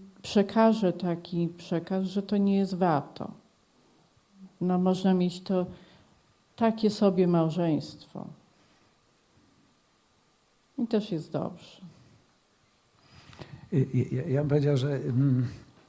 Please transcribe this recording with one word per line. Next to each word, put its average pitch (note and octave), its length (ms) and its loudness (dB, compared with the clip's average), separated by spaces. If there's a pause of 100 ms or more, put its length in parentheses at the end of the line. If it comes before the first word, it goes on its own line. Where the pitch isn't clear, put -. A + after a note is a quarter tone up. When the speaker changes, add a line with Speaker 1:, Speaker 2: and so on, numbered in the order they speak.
(220)
Speaker 1:
przekaże G#3+ 720 2
taki E3+ 540 -4 (100)
przekaz, F#3 460 -4
że F#3+ 200 -4
to G3+ 140 -2
nie G3 200 2
jest F#3+ 180 0
warto. E3+ 560 0 (1300)
No, F3+ 180 0
można F#3 340 2
mieć F3+ 280 0
to F#3 240 -2 (880)
takie A3 340 2
sobie F#3+ 380 4
małżeństwo. D#3+ 1000 0 (2500)
I A#3+ 100 -2
też G#3+ 240 -2
jest D#3+ 200 -6
dobrze. - 500 -8 (1900)
Speaker 2:
Ja, D3+ 80 2 (320)
ja, C3 160 -4
ja C3+ 120 0
bym D3 100 -2
powiedział, C#3+ 280 2
że, C#3 180 -2
mm, C3 520 0 (420)